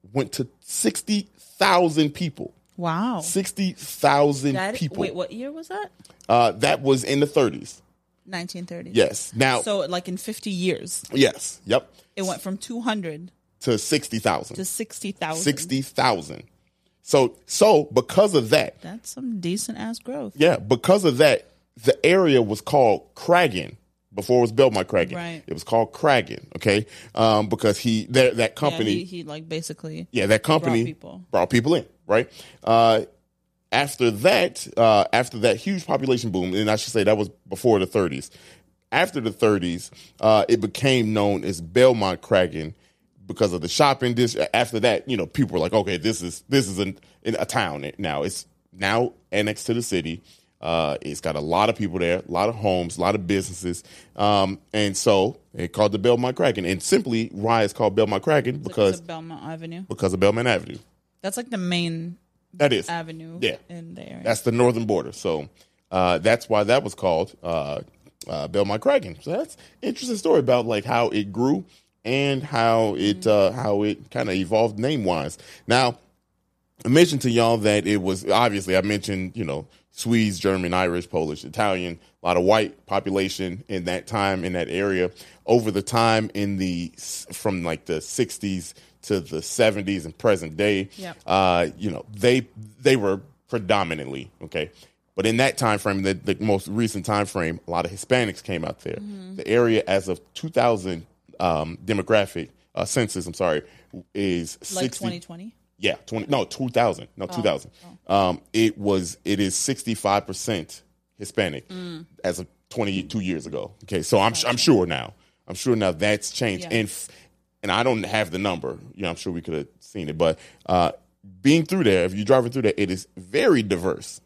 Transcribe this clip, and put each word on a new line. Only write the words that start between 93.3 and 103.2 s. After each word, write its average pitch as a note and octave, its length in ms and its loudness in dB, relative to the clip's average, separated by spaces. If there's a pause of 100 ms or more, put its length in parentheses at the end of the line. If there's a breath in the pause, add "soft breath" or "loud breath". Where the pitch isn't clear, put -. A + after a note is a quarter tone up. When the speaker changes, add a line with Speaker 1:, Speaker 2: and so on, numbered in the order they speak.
Speaker 1:
predominantly, E2 760 -4 (100)
okay? D#2 300 -6 (440 soft breath)
But F#2+ 120 0
in A2+ 100 2
that C3 220 2
time A2 180 2
frame, G2 240 -2
the, G2 140 0
the G2 280 -4
most G2+ 240 0
recent G2+ 380 -4
time G#2 220 0
frame, E2+ 400 -4
a - 40 -14
lot E2+ 140 0
of E2+ 60 -6
Hispanics G#2+ 500 -2
came E2 240 -6
out - 140 -8
there. - 160 -8
Speaker 2:
Mm-hmm. F#2+ 400 -14
Speaker 1:
The - 120 -10
area A#2+ 400 4
as F#3+ 200 0
of F2+ 120 -4 (140)
two - 160 -10
thousand, F#2+ 560 0 (340)
um, D#2+ 460 0
demographic, G2+ 640 0 (240)
uh, F2+ 120 -4
census, F#2+ 420 -4